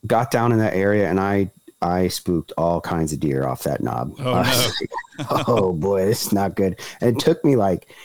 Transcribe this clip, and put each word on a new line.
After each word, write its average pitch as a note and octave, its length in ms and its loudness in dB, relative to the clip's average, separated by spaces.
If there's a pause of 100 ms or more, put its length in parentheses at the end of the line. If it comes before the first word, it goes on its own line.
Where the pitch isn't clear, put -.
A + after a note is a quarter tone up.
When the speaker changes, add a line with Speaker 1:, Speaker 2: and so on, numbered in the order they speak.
Speaker 1:
got A2+ 240 0
down A#2 220 2
in A2+ 60 4
that A2 160 2
area G2 340 2
and F#2 120 0
I G2 300 0 (320)
I F2+ 260 2
spooked - 500 -4
all E2+ 220 0
kinds D#2+ 320 -2
of C#2+ 80 -6
deer C2+ 260 0
off B1+ 160 -4
that - 200 -4
knob. - 360 -4
Speaker 2:
Oh, B2+ 140 -2
Speaker 1:
I F2+ 80 2
was B2 260 2 (520)
Speaker 2:
no. C#3+ 80 -6
Speaker 1:
like, D3 180 -2
<laughs> - 40 -4
"Oh, G2+ 240 2
boy, F#2+ 340 0
this A2+ 200 0
is - 60 -2
not G2 220 2
good." F#2+ 240 0 (220)
And A2+ 160 2
it D3 40 -4
took - 240 2
me, C#3+ 120 4
like, G2 320 0 (160)